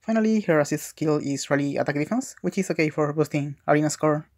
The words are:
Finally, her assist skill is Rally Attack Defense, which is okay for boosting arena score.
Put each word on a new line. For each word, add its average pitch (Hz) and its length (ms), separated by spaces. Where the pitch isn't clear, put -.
Finally, 220 400
her 156 180
assist 151 280
skill 151 280
is 139 320
Rally 143 300
Attack 139 160
Defense, 151 480
which 185 160
is 185 120
okay 156 200
for 151 240
boosting 147 420
arena 151 220
score. 151 500